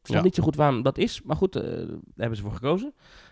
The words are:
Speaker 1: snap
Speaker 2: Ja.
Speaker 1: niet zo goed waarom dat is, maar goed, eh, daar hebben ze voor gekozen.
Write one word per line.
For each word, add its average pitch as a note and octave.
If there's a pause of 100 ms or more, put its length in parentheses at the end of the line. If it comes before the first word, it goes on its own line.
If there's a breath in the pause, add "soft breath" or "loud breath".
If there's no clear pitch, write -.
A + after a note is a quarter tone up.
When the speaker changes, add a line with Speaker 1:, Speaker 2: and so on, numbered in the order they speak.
Speaker 1:
snap -
Speaker 2:
Ja. G2+
Speaker 1:
niet F#3
zo E3+
goed D3+
waarom C#3+
dat C3+
is, A3
maar D3+
goed, F#3
eh, -
daar E2 (300)
hebben A2+
ze G2+
voor G2+
gekozen. F#3 (380 soft breath)